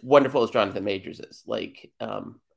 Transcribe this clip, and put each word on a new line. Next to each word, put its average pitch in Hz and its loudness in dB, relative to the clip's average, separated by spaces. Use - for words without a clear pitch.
wonderful 135 4
as 110 -2
Jonathan 101 0
Majors 98 -6
is, - -20
like, - -8
um, 110 -10